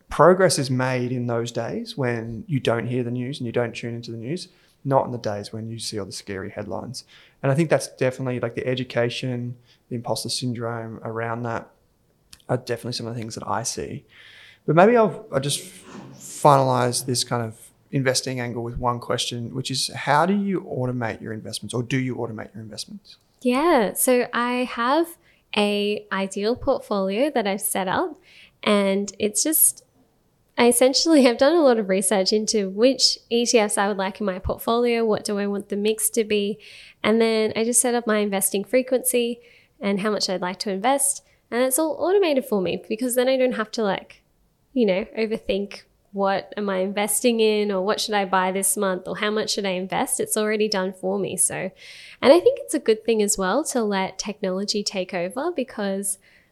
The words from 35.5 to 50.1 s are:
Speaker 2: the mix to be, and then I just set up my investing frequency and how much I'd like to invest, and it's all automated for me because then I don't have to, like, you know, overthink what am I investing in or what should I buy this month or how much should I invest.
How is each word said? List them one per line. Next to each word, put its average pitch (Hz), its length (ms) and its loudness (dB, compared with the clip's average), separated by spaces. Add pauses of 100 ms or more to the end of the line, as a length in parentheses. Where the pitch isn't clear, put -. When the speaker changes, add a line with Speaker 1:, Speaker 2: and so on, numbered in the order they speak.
Speaker 2:
the 208 80 -4
mix 214 340 0
to 226 120 0
be, 208 360 -2 (440)
and 226 180 4
then 220 340 2
I 226 80 0
just 233 180 2
set 247 120 2
up 233 140 0
my 214 100 2
investing 202 460 0
frequency 247 760 0 (400)
and 202 200 0
how 214 120 0
much 196 180 -2
I'd 180 120 -2
like 180 180 -6
to 214 120 -4
invest, 247 520 0 (260)
and 240 140 0
it's 262 160 0
all 311 200 0
automated 339 440 4
for 208 180 0
me 180 280 -2
because 240 260 -2
then 254 140 2
I 262 80 4
don't 254 160 2
have 214 180 -4
to, 226 120 -2
like, - 400 -4 (500)
you 247 120 4
know, 190 200 2 (120)
overthink 208 640 -4 (280)
what 196 460 -2
am 202 120 -4
I 190 80 0
investing 202 640 0
in 208 320 2
or 185 140 0
what 214 160 0
should 214 140 -2
I 196 100 2
buy 190 260 2
this 190 240 0
month 185 320 0
or 180 100 -6
how 208 120 0
much 214 220 0
should 202 140 -2
I 190 60 0
invest. 185 480 -2